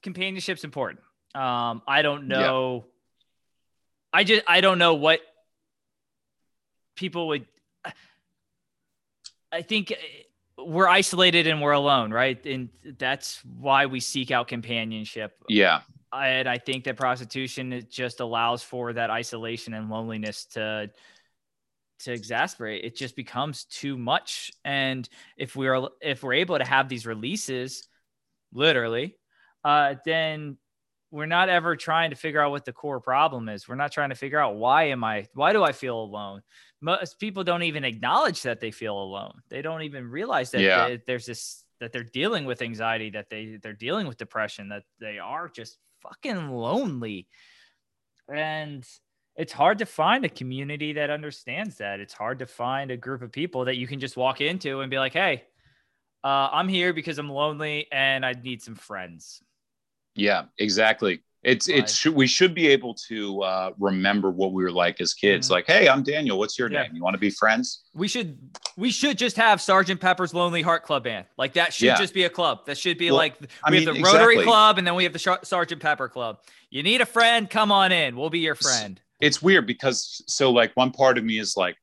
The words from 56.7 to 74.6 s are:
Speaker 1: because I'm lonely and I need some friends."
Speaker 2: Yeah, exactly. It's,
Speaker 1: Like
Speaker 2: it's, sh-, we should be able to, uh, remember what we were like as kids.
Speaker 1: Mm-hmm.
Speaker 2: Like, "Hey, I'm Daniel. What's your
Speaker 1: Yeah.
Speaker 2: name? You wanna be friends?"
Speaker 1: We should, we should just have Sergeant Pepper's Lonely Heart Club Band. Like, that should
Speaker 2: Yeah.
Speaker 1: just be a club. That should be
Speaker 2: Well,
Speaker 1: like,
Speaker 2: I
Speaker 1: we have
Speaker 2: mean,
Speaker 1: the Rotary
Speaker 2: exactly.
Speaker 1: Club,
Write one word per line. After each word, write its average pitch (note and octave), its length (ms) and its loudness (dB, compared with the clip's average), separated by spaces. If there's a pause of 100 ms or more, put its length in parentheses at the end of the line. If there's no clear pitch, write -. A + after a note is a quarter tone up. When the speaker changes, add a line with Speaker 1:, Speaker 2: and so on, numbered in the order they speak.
Speaker 1:
because D#3 260 -6
I'm D3 120 -8
lonely D3+ 600 -4
and C3+ 340 2
I B2+ 60 -2
need B2 300 -10
some A2+ 120 -16
friends." F2+ 680 -16 (720)
Speaker 2:
Yeah, G2+ 300 2 (140)
exactly. G#2+ 600 2 (240)
It's, B2 240 2
Speaker 1:
Like D#3 100 4
Speaker 2:
it's, - 160 0
sh-, - 140 0
we C#3 180 4
should F3+ 260 4
be D#3+ 140 2
able C3 280 4 (120)
to, G2+ 360 -4
uh, F#2 360 -2
remember G2 540 2
what F#2+ 200 0
we F#2+ 120 0
were F2+ 80 -2
like F2 280 0
as F2 140 -2
kids. G2 320 2
Speaker 1:
Mm-hmm. - 60 2
Speaker 2:
Like, F2+ 160 2
"Hey, F#3 200 6
I'm C3+ 140 4
Daniel. C#3+ 340 -2
What's G#2 220 -2
your B2 120 -2
Speaker 1:
Yeah. C#3+ 120 -2
Speaker 2:
name? D#2+ 140 -8
You E2+ 80 -10
wanna F#2+ 140 0
be G2+ 120 2
friends?" A2 540 0 (100)
Speaker 1:
We F3+ 140 -4
should, F3+ 280 -6 (400)
we A3+ 140 0
should C4+ 260 0
just A#3 200 -2
have G#3+ 260 6
Sergeant F#3+ 380 2
Pepper's F3+ 340 0
Lonely F3 280 0
Heart E3 200 2
Club C3+ 220 -2
Band. A2 220 -6 (100)
Like, C3 160 -2
that E3+ 200 2
should - 140 2
Speaker 2:
Yeah. B2+ 100 6
Speaker 1:
just F#3 160 0
be F#3 120 2
a F3 60 2
club. E3 360 -2
That C#3+ 100 -6
should F3 220 -2
be E3+ 140 0
Speaker 2:
Well, C3+ 60 6
Speaker 1:
like, D#3 200 2 (240)
Speaker 2:
I D3+ 80 2
Speaker 1:
we F3 140 6
have D#3+ 100 0
Speaker 2:
mean, D3 80 0
Speaker 1:
the F3+ 60 8
Rotary A3+ 260 10
Speaker 2:
exactly. G#3+ 120 6
Speaker 1:
Club, G#3+ 320 8